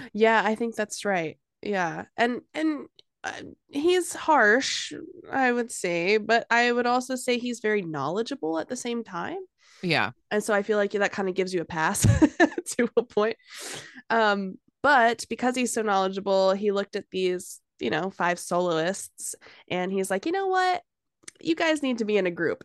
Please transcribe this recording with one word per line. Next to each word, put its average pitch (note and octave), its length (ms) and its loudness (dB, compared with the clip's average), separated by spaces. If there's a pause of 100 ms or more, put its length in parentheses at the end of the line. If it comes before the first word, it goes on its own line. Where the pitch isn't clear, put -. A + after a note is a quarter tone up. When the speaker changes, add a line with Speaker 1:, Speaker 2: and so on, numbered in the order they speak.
(140)
Speaker 1:
Yeah, A3 300 6
I G#3+ 120 2
think A#3 200 -4
that's - 280 -6
right. F3+ 340 -2 (240)
Yeah. F3+ 440 -4 (100)
And, A#3+ 260 0 (120)
and, D#4 320 -2 (400)
uh, - 80 -6 (340)
he's F4 460 0
harsh, B3 800 2 (360)
I B3+ 220 2
would A#3+ 180 -2
say, F3 480 0
but G#3+ 320 0
I A#3+ 220 4
would A#3+ 160 0
also B3+ 300 0
say B3 200 -2
he's A#3+ 220 -6
very G#3+ 220 0
knowledgeable F#3+ 760 -4
at D#4 120 -6
the B3+ 80 -6
same A#3+ 260 -6
time. G#3 360 -8 (440)
Speaker 2:
Yeah. B2+ 280 2 (200)
Speaker 1:
And G#3+ 100 0
so G#3+ 120 -2
I G3+ 100 0
feel G#3+ 140 0
like G3+ 140 0
that G3+ 220 0
kinda F#3+ 200 -4
gives F#3 200 -2
you F3 60 -2
a D#3+ 60 -4
pass E3+ 380 -2
<laughs> - 760 2
to A#3 180 0
a A#3 80 2
point. G#3+ 320 -2 (760)
Um, G3+ 460 2 (260)
but A#3 480 4
because B3 280 -2
he's B3 160 0
so A#3 80 -2
knowledgeable, F#3+ 720 2
he G3+ 180 0
looked G3 240 -2
at G3 160 -6
these, F3+ 480 -2 (220)
you - 80 -2
know, E3+ 220 -2
five F3 280 -2
soloists, F3 960 -2 (340)
and F3+ 220 -2
he's F#3+ 180 -2
like, F#3+ 160 -2
"You E4 60 -2
know G4 160 -2
what? F#4 360 0 (580)
You - 140 -2
guys D#4+ 280 0
need B3+ 140 0
to A3 80 -2
be G#3 120 0
in F#3 100 2
a F3 40 0
group." E3 340 -2